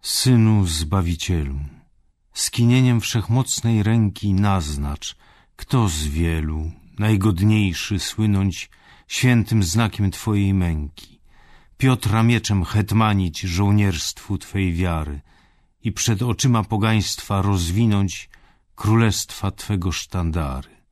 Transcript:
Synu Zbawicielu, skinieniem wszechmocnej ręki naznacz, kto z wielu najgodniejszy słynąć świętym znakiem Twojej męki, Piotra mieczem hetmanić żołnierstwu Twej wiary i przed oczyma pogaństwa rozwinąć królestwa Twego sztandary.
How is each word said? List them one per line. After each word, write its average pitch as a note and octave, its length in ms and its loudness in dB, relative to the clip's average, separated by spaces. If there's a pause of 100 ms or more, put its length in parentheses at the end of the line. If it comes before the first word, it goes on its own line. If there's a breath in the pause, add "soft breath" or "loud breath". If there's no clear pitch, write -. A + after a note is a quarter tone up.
Synu A2 640 4
Zbawicielu, D#2+ 920 -2 (720)
skinieniem B2 680 2
wszechmocnej A2+ 840 0
ręki G#2 520 0
naznacz, D2+ 840 -2 (400 soft breath)
kto A#2 320 0
z D#2 180 -4
wielu D#2 680 -2 (260)
najgodniejszy G#2 1000 0
słynąć G2 720 -2 (380 soft breath)
świętym A2+ 540 2
znakiem G2+ 480 0
Twojej G2+ 440 0
męki, D#2+ 680 -4 (580 soft breath)
Piotra A2+ 440 2
mieczem A2 420 2
hetmanić G2+ 760 0
żołnierstwu G2 960 0
Twej F#2+ 340 -4
wiary D#2+ 480 -4 (640 soft breath)
i G#2+ 100 -4
przed G#2+ 300 -2
oczyma A#2 420 0
pogaństwa G#2 760 -2
rozwinąć G2 880 0 (440 soft breath)
królestwa G#2+ 760 0
Twego F#2 420 -6
sztandary. D#2+ 840 -6 (160)